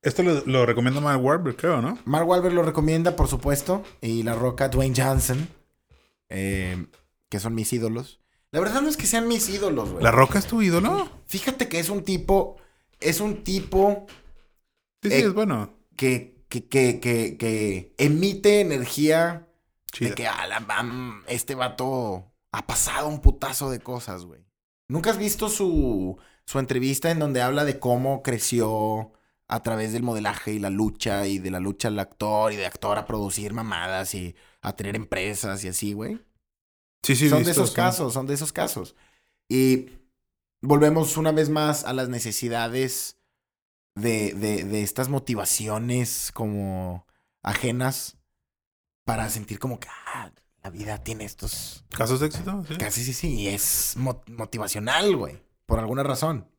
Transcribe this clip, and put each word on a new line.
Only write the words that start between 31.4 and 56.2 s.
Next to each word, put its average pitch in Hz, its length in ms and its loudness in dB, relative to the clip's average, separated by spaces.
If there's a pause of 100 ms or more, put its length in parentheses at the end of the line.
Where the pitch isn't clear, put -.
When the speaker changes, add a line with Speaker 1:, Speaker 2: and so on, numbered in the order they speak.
Speaker 2:
la 92 80 -4
lucha 101 300 -4
al 104 100 -2
actor, 107 540 0
y - 40 -6
de 98 80 -2
actor 101 320 -2
a 104 80 -6
producir 104 480 -4
mamadas 95 640 -4
y 90 200 -8 (260)
a 98 140 -8
tener 101 200 -8
empresas 101 680 -6
y 95 60 -8
así, 101 240 -4
güey? 113 260 -8 (840)
Speaker 1:
Sí, 135 120 4
sí, 147 120 4
he - 20 8
Speaker 2:
Son 151 140 6
de 175 60 2
Speaker 1:
visto, 143 140 2
Speaker 2:
esos - 60 2
Speaker 1:
sí. - 60 -6
Speaker 2:
casos, 175 380 2
son 135 140 -4
de 139 60 -2
esos 147 200 -4
casos. 160 420 -4 (540)
Y 127 400 4 (720)
volvemos 151 560 6
una 156 140 2
vez 156 180 4
más 151 360 2
a 127 80 -4
las 131 160 -2
necesidades 117 1080 -2 (800)
de, 110 380 0
de, 101 300 -2
de 104 200 -2
estas 127 260 -4
motivaciones 120 1200 -2
como 95 720 -6 (380)
ajenas 123 760 -4 (880)
para 110 240 -2
sentir 104 300 -8
como 127 200 -6
que, - 80 -16 (260)
ah, 101 180 -12 (320)
la 98 60 -12
vida 104 340 -10
tiene 107 220 -8
estos - 640 -10
Speaker 1:
¿Casos 120 320 0
de 151 60 0
éxito? 185 400 -6
Sí. 156 100 -10
Speaker 2:
Casi, 117 260 -4
sí, 131 100 -4
sí. 156 280 -4
Y 101 80 -2
es - 480 -2
mo-, 127 300 -4
motivacional, 123 880 -2
güey. 87 260 -6 (240)
Por 113 140 2
alguna 123 240 -2
razón. 139 440 -2 (120)